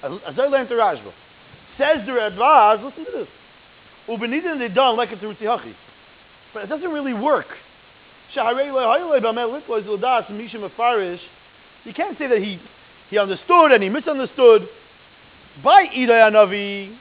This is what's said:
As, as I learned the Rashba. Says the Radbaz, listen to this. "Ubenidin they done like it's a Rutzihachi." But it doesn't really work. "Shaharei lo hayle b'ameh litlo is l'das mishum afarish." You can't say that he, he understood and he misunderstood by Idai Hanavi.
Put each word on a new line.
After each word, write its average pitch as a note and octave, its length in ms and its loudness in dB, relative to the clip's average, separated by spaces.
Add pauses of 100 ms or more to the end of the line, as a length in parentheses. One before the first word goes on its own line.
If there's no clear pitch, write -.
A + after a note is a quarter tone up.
As, C#3 100 -10 (140)
as D3 120 -12
I C4 80 0
learned C4+ 220 0
the A#3+ 60 -6
Rashba. D3+ 380 -2 (680)
Says C#4+ 260 0
the B3+ 80 -10
Radbaz, A3 720 4
listen C#4+ 220 -14
to B4 80 -16
this. B3+ 160 -10 (800)
"Ubenidin C4 500 -6
they A#3+ 100 -6
done A#3 280 2
like A#3+ 160 -2
it's G3 100 -14
a G#3+ 40 -10
Rutzihachi." E3 480 -6 (800)
But G#3 120 -12
it G3 40 -14
doesn't D#4 220 -8
really C#4 240 -6
work. A3+ 320 0 (880)
"Shaharei C4 380 -2
lo B3+ 200 0
hayle D#4 280 0
b'ameh A#3 420 -4
litlo A#3 160 -6
is G3+ 80 -8
l'das A3 440 -2
mishum G#3 380 -12
afarish." G#3 520 -2 (640)
You A3+ 100 -16
can't F4 240 -6
say D4+ 80 -6
that B3 120 2
he, G3 200 -6 (500)
he G3+ 100 -2
understood C#4 520 2
and A3 140 4
he F#3+ 40 -4
misunderstood B3 800 2 (960)
by F4 240 6
Idai A#3 460 4
Hanavi. G3+ 680 0